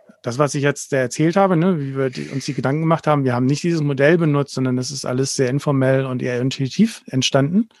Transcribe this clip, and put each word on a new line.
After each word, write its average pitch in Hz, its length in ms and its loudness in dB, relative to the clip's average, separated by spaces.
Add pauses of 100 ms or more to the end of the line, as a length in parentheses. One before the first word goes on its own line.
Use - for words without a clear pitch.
(220)
das, 120 160 -6
was 147 180 2
ich 139 80 -2
jetzt 143 280 -2
erzählt 143 440 0
habe, 196 200 4
ne, 170 240 2
wie 135 160 -6
wir 135 140 0
die, 143 200 -10
uns 135 160 -6
die 143 80 -6
Gedanken 139 280 -2
gemacht 165 260 0
haben, 147 160 2
wir 123 100 0
haben 127 120 0
nicht 143 180 0
dieses 170 180 0
Modell 143 360 4
benutzt, 143 360 0
sondern 127 220 0
das 127 140 -4
ist 135 160 -10
alles 131 280 -2
sehr 127 160 0
informell 135 560 2
und 127 160 -6
eher 123 200 -2
intuitiv 139 680 0
entstanden. 143 600 0 (100)